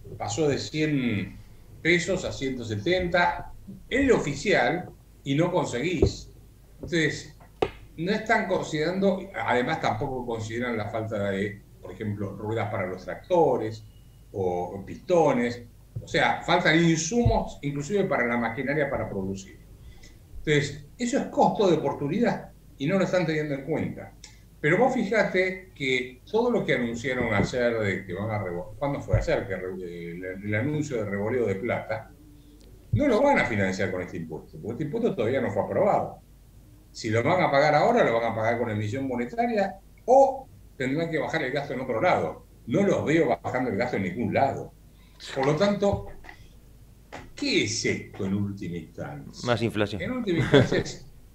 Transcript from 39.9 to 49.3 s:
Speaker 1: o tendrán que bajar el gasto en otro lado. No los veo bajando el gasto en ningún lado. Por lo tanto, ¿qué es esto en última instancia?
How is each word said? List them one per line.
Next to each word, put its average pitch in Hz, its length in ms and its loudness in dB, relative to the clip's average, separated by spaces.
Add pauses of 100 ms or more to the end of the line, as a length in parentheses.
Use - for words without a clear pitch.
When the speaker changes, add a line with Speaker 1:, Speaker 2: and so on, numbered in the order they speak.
Speaker 1:
o 262 420 6 (300)
tendrán 143 340 -2
que 156 80 0
bajar 135 240 -2
el 127 100 -4
gasto 143 220 -4
en 123 60 -6
otro 123 200 -2
lado. 123 460 0 (200)
No 147 160 2
los 139 220 2
veo 139 380 4
bajando 123 280 -2
el 98 60 -2
gasto 123 200 -2
en 98 80 0
ningún 92 300 -2
lado. 131 380 0 (600)
Por 135 120 0
lo 147 100 4
tanto, 202 500 2 (1300)
¿qué 214 300 0
es - 200 -4
esto - 420 -4
en 95 80 -2
última 98 420 -4
instancia? 73 720 -12